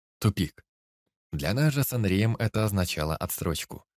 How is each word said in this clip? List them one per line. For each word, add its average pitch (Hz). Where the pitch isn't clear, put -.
Тупик. -
Для 76
нас 143
же 139
с -
Андреем 110
это 110
означало 87
отсрочку, -